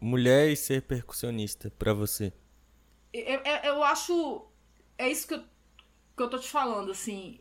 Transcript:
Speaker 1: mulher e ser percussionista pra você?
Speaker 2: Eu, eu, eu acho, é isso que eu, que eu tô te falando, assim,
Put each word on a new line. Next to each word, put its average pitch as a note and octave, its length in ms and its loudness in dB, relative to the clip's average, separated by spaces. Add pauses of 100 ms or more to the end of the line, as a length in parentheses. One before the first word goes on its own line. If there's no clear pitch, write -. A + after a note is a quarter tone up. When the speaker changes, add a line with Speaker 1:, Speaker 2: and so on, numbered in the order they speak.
Speaker 1:
mulher B2+ 500 6
e D3 60 2
ser C3+ 260 -2
percussionista A#2 960 -6
pra G#2+ 160 2
você? G#2 380 -2 (800)
Speaker 2:
Eu, B3+ 280 -4
eu, D4 240 0
eu C#4+ 200 2
acho, D#4 600 0 (540)
é B3+ 120 0
isso - 160 -4
que D#4+ 80 -6
eu, - 60 -6
que - 840 -14
eu A#3+ 60 0
tô B3+ 100 -6
te B3+ 120 -10
falando, A3 400 -2
assim, F#3+ 500 -10